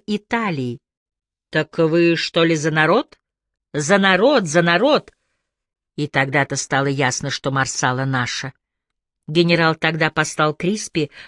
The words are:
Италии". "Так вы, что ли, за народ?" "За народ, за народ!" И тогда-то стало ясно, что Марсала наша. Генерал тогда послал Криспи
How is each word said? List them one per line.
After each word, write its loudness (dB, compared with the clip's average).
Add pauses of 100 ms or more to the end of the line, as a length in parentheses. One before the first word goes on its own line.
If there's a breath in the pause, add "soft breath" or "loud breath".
Италии". -4 (680)
"Так -4
вы, 4
что 0
ли, 2
за -2
народ?" 0 (540)
"За 2
народ, 4
за 2
народ!" 2 (840)
И -4
тогда-то 0
стало -2
ясно, -2
что -6
Марсала -2
наша. -4 (760)
Генерал 2
тогда -2
послал -2
Криспи -4 (160 loud breath)